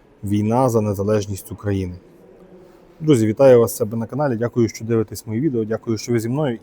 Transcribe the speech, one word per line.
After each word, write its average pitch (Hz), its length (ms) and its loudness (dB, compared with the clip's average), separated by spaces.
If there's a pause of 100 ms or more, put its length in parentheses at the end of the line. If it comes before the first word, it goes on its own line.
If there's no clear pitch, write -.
(240)
"Війна 107 440 0
за 113 120 0
незалежність 101 720 -4
України". 95 420 -4 (1040)
Друзі, 139 260 4
вітаю 123 340 6
вас 113 120 2
в - 40 -10
себе 113 200 -4
на 113 100 -4
каналі. 131 300 -4
Дякую, 117 320 0
що - 160 -14
дивитесь 110 420 -4
мої 110 140 -4
відео. 127 240 -2
Дякую, 110 340 -4
що - 140 -6
ви 117 80 2
зі 113 80 -4
мною 131 340 -2